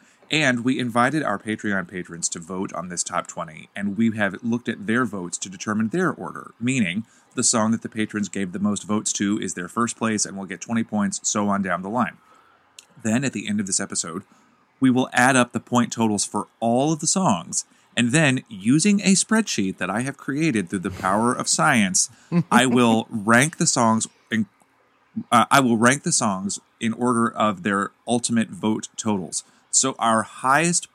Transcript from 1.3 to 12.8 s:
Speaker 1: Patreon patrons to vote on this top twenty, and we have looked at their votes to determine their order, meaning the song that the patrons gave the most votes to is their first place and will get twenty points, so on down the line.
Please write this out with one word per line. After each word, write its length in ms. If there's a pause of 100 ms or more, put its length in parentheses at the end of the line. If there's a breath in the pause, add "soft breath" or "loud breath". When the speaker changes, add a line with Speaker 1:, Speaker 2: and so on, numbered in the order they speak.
Speaker 1:
Patreon 480
patrons 440
to 100
vote 320
on 160
this 160
top 240
twenty, 480
and 200
we 200
have 260
looked 260
at 200
their 160
votes 340
to 100
determine 420
their 200
order, 480
meaning 460 (320 soft breath)
the 80
song 260
that 120
the 60
patrons 400
gave 220
the 80
most 240
votes 300
to 260
is 160
their 140
first 280
place 300
and 100
will 80
get 160
twenty 220
points, 400
so 260
on 140
down 200
the 60
line. 280 (840 soft breath)